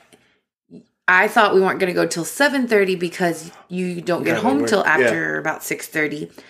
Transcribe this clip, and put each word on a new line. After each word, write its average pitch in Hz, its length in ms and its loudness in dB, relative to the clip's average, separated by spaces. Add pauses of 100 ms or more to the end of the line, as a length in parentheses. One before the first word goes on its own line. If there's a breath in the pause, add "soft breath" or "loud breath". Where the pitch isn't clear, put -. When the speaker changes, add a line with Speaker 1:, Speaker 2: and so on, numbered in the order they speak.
(1080)
Speaker 1:
I 185 200 4
thought 208 280 4
we 190 60 6
weren't 185 180 0
gonna 180 140 0
go 170 140 2
till 170 180 -4
seven 277 420 0
thirty 196 280 2
because 170 560 -4 (160)
you 180 340 -4
don't 165 220 -2
get 165 140 0
Speaker 2:
Yeah, 170 60 -4
Speaker 1:
home 277 180 2
Speaker 2:
we 233 60 -2
Speaker 1:
till 208 120 2
Speaker 2:
were, - 60 0
yeah. 156 80 4 (140)
Speaker 1:
after 156 320 -2
about 151 240 -6
six - 240 -8
thirty. 151 420 -4 (200 loud breath)